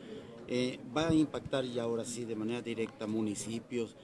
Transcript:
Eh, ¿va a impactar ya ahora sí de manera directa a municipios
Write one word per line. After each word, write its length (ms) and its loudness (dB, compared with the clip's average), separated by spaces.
Eh, 280 2
¿va 120 4
a 40 6
impactar 500 4
ya 200 0
ahora 200 0
sí 220 -4
de 100 -2
manera 280 0
directa 420 -2
a 20 0
municipios 960 0